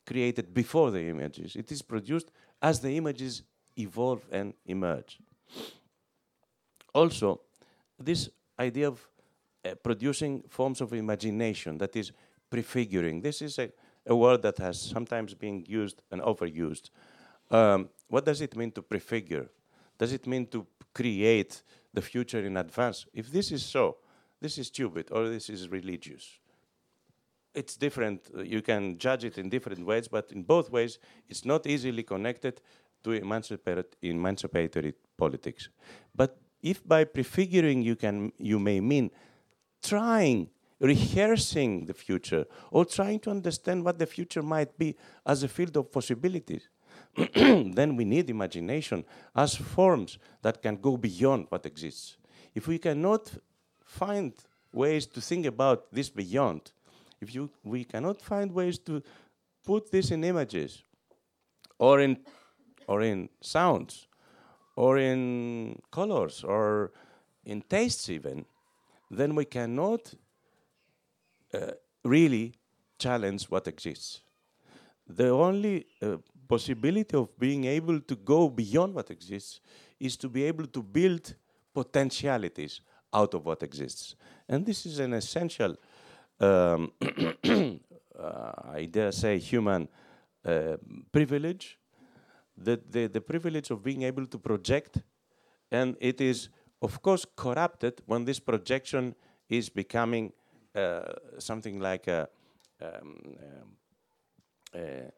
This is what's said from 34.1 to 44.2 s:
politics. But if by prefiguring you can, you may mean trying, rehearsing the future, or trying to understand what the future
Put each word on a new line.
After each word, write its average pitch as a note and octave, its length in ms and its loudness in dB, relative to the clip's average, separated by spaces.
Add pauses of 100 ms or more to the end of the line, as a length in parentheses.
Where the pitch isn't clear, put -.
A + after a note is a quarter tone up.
politics. C2+ 520 -4 (440)
But C3+ 240 2 (240)
if F3+ 240 -4
by D#3+ 200 6
prefiguring D#3 760 2
you A2+ 140 2
can, G2+ 420 -2
you G#2+ 220 2
may G2 220 4
mean C3 280 2 (720)
trying, G#3 680 4 (300)
rehearsing C#3+ 1080 4
the F2+ 80 -8
future, - 520 0 (260)
or E3+ 140 6
trying G3+ 360 0
to G#3+ 100 -4
understand F3+ 540 -2
what F3 120 0
the E3 80 0
future E3 380 -6